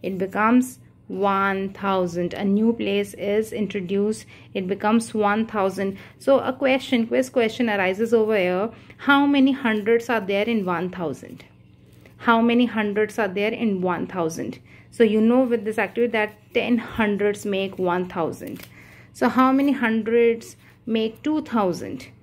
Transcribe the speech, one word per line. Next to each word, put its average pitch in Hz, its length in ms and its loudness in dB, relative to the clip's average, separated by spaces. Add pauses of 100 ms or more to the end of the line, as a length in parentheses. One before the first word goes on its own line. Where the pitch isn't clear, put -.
It 185 160 -6
becomes 214 640 2 (280)
one 196 640 0
thousand. 180 640 -2
A 208 100 -4
new 214 260 2
place 202 440 -2
is 208 360 -2
introduced. 202 760 -4 (260)
It 190 140 -4
becomes 214 440 0
one 214 360 0
thousand. 196 500 -2 (220)
So 269 180 4
a - 160 -2
question, 262 540 0
quiz 254 240 0
question 226 360 0
arises 202 460 0
over 220 240 4
here. 185 320 0 (280)
How 285 280 4
many 277 260 4
hundreds 226 560 0
are 226 140 -2
there 196 220 -2
in 220 220 -2
one 180 260 -2
thousand? 160 540 -8 (720)
How 226 240 2
many 233 260 4
hundreds 208 500 -2
are 214 100 0
there 202 240 -2
in 208 300 -2
one 180 240 -2
thousand? 170 540 -6 (320)
So - 120 4
you 214 160 4
know 233 220 4
with 233 240 0
this 220 140 -4
activity 220 320 0
that 214 240 -2 (180)
ten 233 240 0
hundreds 208 680 0
make 190 360 -4
one 180 280 0
thousand. - 600 -6 (440)
So 254 180 0
how 262 220 4
many 277 200 2
hundreds 233 880 0 (280)
make 220 380 -4
two 302 180 0
thousand? 185 640 -2 (180)